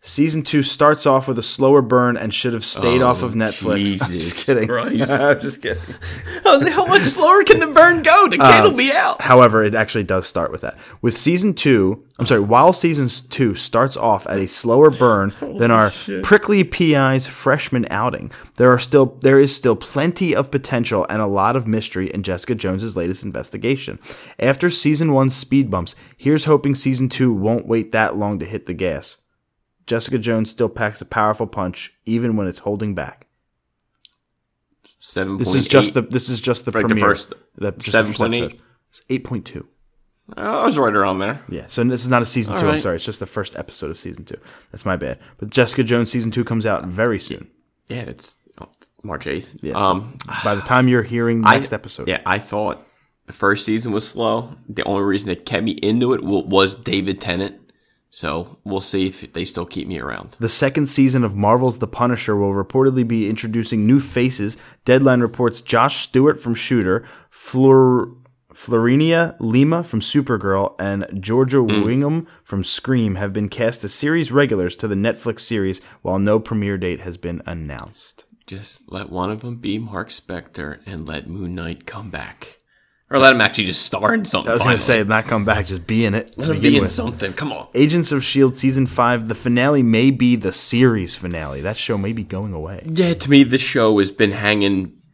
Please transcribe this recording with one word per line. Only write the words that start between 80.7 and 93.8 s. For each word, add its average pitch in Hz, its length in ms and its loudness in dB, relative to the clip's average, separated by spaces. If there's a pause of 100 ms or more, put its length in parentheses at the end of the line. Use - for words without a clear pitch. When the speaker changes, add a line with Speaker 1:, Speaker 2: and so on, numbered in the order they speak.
Speaker 2:
and 80 200 -12
let 76 220 -12
Moon 90 240 -10
Knight 85 320 -10
come 104 240 -16
back. - 460 -16 (560)
Or - 60 0
let 135 160 8
him 120 80 2
actually 104 240 0
just 90 180 -4
star 104 300 0
in 110 120 -2
something - 260 -4
Speaker 1:
I - 20 2
was 117 80 2
gonna 123 160 2
Speaker 2:
finally. 113 260 2
Speaker 1:
say, 98 40 -2
not 110 200 0
come 107 180 -2
back, 104 200 0
just 87 220 -8
be 113 180 0
in 101 80 0
it - 240 -6
Speaker 2:
Let 131 80 -6
Speaker 1:
to 160 60 -2
Speaker 2:
him 151 60 -2
Speaker 1:
begin - 140 4
Speaker 2:
be 143 60 4
in 131 60 4
Speaker 1:
with. - 80 -2
Speaker 2:
something. 104 420 -6
Come 151 180 -8
on. 82 220 -12
Speaker 1:
Agents 151 380 2
of 139 120 -2
shield 135 320 2
season 135 300 0
five, 120 420 0
the 113 80 -4
finale 131 460 2
may 120 300 4
be 123 240 2
the 95 180 -4
series 117 600 0
finale. 78 460 -8
That 98 160 -6
show 110 200 -4
may 101 160 -4
be 113 100 -6
going 98 300 -8
away. 85 320 -10
Speaker 2:
Yeah, 165 300 0
to 135 140 -8
me, 139 140 4
this 127 180 -2
show 110 360 2